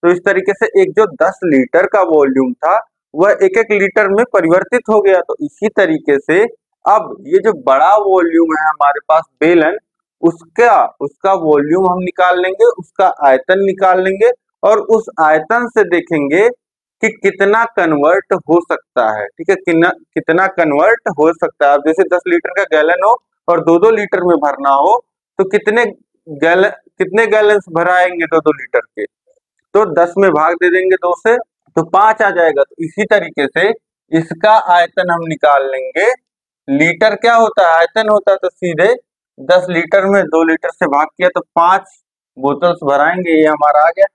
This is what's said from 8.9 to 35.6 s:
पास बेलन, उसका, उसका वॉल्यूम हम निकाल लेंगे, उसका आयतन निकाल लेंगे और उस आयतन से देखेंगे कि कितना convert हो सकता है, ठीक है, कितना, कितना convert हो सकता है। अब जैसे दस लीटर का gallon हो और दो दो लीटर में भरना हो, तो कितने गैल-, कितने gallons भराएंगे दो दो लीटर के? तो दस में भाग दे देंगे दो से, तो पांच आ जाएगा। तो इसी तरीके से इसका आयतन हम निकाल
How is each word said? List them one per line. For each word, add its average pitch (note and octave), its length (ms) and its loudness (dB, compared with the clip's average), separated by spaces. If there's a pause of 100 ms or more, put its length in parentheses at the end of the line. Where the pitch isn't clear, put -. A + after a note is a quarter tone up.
पास D#3 140 2 (180)
बेलन, E3+ 380 2 (440)
उसका, E3 600 0 (160)
उसका E3 320 -4 (100)
वॉल्यूम D#3 480 0
हम F3+ 120 -4
निकाल F3+ 400 0
लेंगे, F#3+ 220 -2 (140)
उसका F3+ 340 -2 (140)
आयतन C#3 380 2
निकाल F#3 380 0
लेंगे G3 280 0 (320)
और G#3 180 2 (100)
उस A3 180 0 (140)
आयतन D#3 460 0
से A3 220 0
देखेंगे E3+ 580 0 (560)
कि A3 80 2
कितना G3 520 0 (120)
convert E3 560 0 (100)
हो E3+ 200 0
सकता - 480 -4
है, G#2+ 180 -6
ठीक - 220 -10
है, F#3+ 60 4
कितना, E3+ 320 0
कितना E3+ 680 -4
convert E3+ 600 0
हो D3+ 200 2
सकता D#3+ 320 -4
है। C#3+ 80 4
अब C#3+ 120 0
जैसे D#3+ 220 0
दस F3 200 -2
लीटर E3+ 240 -2
का F#3+ 180 -4
gallon D#3+ 340 0
हो G#3 60 2 (380)
और E3+ 140 0
दो E3+ 160 2
दो G#3 140 4
लीटर G#3 300 -2
में F3 160 2
भरना C#3 340 -2
हो, D3 200 2 (460)
तो G3 80 2
कितने G#3 380 0 (420)
गैल-, E3 440 0 (280)
कितने F#3+ 300 -2
gallons G#3 440 2
भराएंगे F3 540 0
दो D#3+ 140 0
दो D3+ 120 -2
लीटर C3 280 -4
के? - 240 -10
तो - 800 -6 (100)
दस E3+ 240 0
में G3 140 4
भाग D#3 240 0
दे F3 140 0
देंगे F#3 280 0
दो F3+ 180 -4
से, A3+ 200 0
तो - 520 -8
पांच G#3+ 340 2
आ G3+ 100 0
जाएगा। D#3+ 300 0
तो E3 220 -6
इसी E3 220 -6
तरीके E3 420 -2
से E3+ 200 0 (440)
इसका E3 420 0 (180)
आयतन F3 380 0
हम E3+ 160 -4
निकाल C#3+ 400 0